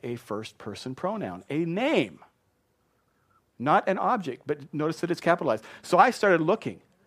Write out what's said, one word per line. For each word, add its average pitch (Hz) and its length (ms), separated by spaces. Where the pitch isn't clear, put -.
a 120 100
first-person 110 800
pronoun, 143 560
a 156 140
name. 180 560
Not 147 300
an 190 100
object, 185 480
but 143 260
notice 156 280
that 170 100
it's 165 100
capitalized. 160 440
So - 160
I 226 140
started 190 280
looking. 160 400